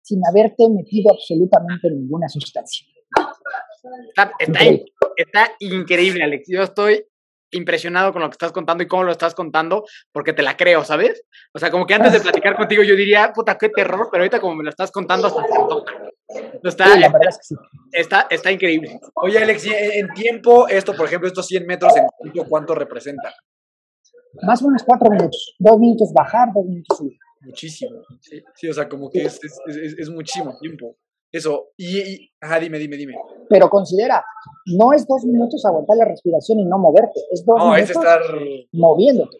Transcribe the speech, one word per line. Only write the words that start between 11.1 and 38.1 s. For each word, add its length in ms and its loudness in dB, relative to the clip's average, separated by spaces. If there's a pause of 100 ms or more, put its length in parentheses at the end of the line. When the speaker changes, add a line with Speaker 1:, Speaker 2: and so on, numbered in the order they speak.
Speaker 2:
O 60 -16
sea, 140 -4
como 120 0
que 100 0
antes 180 4
de 80 4
platicar 360 0
contigo 280 2
yo 100 4
diría, 400 2
"Puta, 240 -4
qué 120 0
terror", 420 -2
pero 100 0
ahorita 180 -2
como 140 -4
me 80 -10
lo 80 -8
estás 220 -8
contando 340 -2
hasta 180 -4
se 160 0
antoja. 500 -6 (520)
Está, 220 -2
Speaker 1:
Sí, 160 8
la 60 6
Speaker 2:
está, 120 4
Speaker 1:
verdad 100 6
es 100 -6
que 40 -20
sí. 120 -14 (360)
Speaker 2:
está, 400 0
está 220 -2
increíble. 480 -4 (160)
Speaker 3:
Oye, 220 0
Alex, 280 -2
y 40 -6
en, 220 -2
en 220 -6
tiempo, 540 4
esto, 260 -2
por 120 -2
ejemplo, 200 -4
estos 200 -6
cien 200 -6
metros, 300 4
¿en 340 -2
tiempo 180 -8
cuánto 280 -2
representa? 580 -12 (1120)
Speaker 1:
Más 160 2
o 40 0
menos 180 0
cuatro 260 4
minutos. 480 -4
Dos 220 8
minutos 340 2
bajar, 400 2
dos 120 0
minutos 320 -6
subir. 200 -12 (220)
Speaker 3:
Muchísimo. 600 -16 (200)
Sí, 200 -20 (140)
sí, 140 -12
o 40 -6
sea, 160 -6
como 220 -14
que 140 -4
es, 180 -8
es, 240 -18
es, 100 -12
es, 220 -14
es 120 -12
muchísimo 500 -12
tiempo. 360 -18 (360)
Eso, 440 -6
y, 220 -8
y, 420 -12
ajá, 200 -2
dime, 180 -10
dime, 180 -12
dime. 180 -14 (340)
Speaker 1:
Pero 200 6
considera, 560 0 (420)
no 260 4
es 160 2
dos 160 -2
minutos 400 -2
aguantar 320 2
la 80 4
respiración 560 -2
y 40 0
no 140 -2
moverte, 420 4 (120)
es 120 -8
dos 140 4
Speaker 3:
No, 160 4
es 140 4
Speaker 1:
minutos 80 -4
Speaker 3:
estar 240 4 (520)